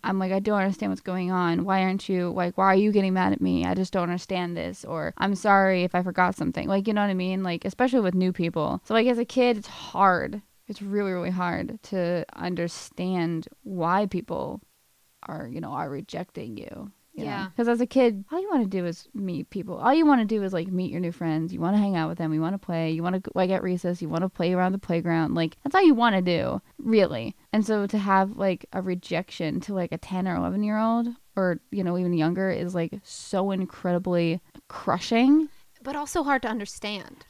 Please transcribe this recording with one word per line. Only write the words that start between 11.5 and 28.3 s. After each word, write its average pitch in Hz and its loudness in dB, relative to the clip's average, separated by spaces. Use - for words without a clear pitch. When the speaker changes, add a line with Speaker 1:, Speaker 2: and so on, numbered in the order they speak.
Speaker 1:
to 175 -2
understand 170 -4
why 185 0
people - -6
are, 151 -10
you 135 -10
know, 156 -10
are 143 -6
rejecting 135 -10
you. - -14
You - -10
know? - -6
Speaker 2:
Yeah. 190 -6
Speaker 1:
'Cause 233 2
as 233 2
a 247 2
kid, 233 4
all 339 -2
you 392 -6
wanna 277 2
do 190 -2
is 170 -8
meet 185 -6
people. 185 -8
All 240 4
you 320 6
wanna 262 6
do 208 0
is, 190 -2
like, 175 -2
meet 185 -2
your 151 -4
new 170 -2
friends. 165 -2
You 170 -6
wanna 185 2
hang 202 2
out 160 0
with 170 -6
them. 160 -2
You 156 0
wanna 180 -2
play. 165 -2
You 160 -2
wanna, 180 -2
like, 185 2
at 190 0
recess, 180 -2
you 160 -6
wanna 165 -2
play 180 -2
around 185 2
the 196 -4
playground. 170 0
Like, 165 -2
that's 277 -2
all 381 6
you 330 10
wanna 220 4
do, 180 0
really. 165 2
And 214 2
so 208 0
to 214 -2
have, 196 2